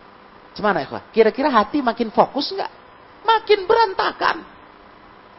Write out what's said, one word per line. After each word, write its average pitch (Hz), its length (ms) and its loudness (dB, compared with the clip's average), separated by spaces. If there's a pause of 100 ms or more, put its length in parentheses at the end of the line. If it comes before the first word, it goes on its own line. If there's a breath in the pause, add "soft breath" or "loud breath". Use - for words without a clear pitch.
(560)
Gimana, 175 260 -2
ikhwah? 120 320 -12
Kira-kira 226 380 2
hati 247 340 0
makin 226 240 -2
fokus 240 400 0
nggak? 392 220 -8 (560)
Makin 427 320 2 (100)
berantakan. 403 720 0 (960)